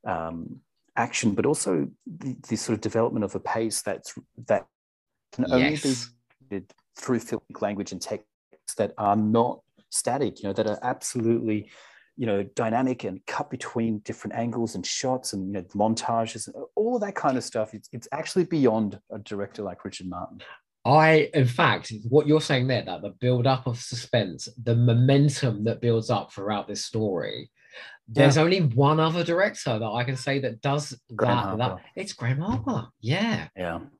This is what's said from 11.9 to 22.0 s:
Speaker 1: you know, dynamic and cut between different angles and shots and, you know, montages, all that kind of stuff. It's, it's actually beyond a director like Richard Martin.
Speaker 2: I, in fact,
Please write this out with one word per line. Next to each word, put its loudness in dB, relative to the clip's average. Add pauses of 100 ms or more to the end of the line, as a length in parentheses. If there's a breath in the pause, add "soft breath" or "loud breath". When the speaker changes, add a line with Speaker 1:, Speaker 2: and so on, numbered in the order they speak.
Speaker 1:
you -4
know, 0 (100)
dynamic 0
and -8
cut -6
between -4
different -10
angles -4
and -8
shots -4
and, -6
you -6
know, -6 (120)
montages, -2 (280)
all 0
that -6
kind 0
of -2
stuff. -4
It's, -16
it's -12
actually -2
beyond 2 (100)
a -10
director -8
like -10
Richard -10
Martin. -12 (420 loud breath)
Speaker 2:
I, 6
in 6
fact, 0 (160)